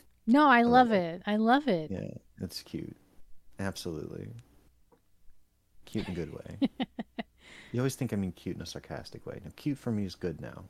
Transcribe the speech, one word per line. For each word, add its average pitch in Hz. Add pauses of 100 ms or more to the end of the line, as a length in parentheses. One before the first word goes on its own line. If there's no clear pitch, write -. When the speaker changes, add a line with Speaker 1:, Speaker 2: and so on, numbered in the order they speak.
(260)
Speaker 1:
No, 285
I 240
Speaker 2:
I 240
Speaker 1:
love 247
Speaker 2:
love -
it. 180
Speaker 1:
it. 175
I 208
love 240
it. 165
Speaker 2:
Yeah, 95 (300)
it's -
cute. - (600)
Absolutely. 95 (1600)
Cute 107
in 95
a -
good 82
way. -
Speaker 1:
<laughs> 277 (1040)
Speaker 2:
You 120
always 131
think 120
I -
mean 95
cute -
in 87
a 85
sarcastic -
way. -
No, -
cute 143
for -
me 104
is 90
good 85
now, -